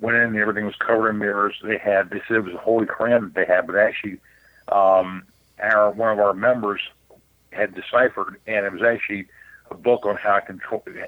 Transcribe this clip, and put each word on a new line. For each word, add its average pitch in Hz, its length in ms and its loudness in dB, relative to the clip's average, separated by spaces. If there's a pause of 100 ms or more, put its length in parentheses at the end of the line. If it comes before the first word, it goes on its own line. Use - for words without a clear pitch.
went 117 180 0
in 117 60 4
and 113 140 -2
everything 107 280 0
was 98 100 -6
covered 113 340 0
in 107 80 -2
mirrors. 101 460 -2
They 107 140 -2
had, 98 320 0
they 101 180 -8
said 113 100 0
it 107 80 0
was 90 80 -10
a 85 60 -12
holy 110 260 0
Quran 117 360 0
that 92 120 -8
they 92 120 0
had, 90 220 2
but 90 80 -6
actually, 104 440 0 (480)
um, 95 560 2 (360)
our, 104 320 4
one 110 200 0
of 104 80 0
our 101 140 4
members 107 480 0 (680)
had 95 240 -4
deciphered, 98 720 -2
and 104 180 -2
it 98 60 -4
was 104 100 -10
actually 107 460 -2 (420)
a - 60 -14
book 120 300 0
on 104 100 0
how 101 240 2
to - 60 -4
control, 104 380 -10 (240)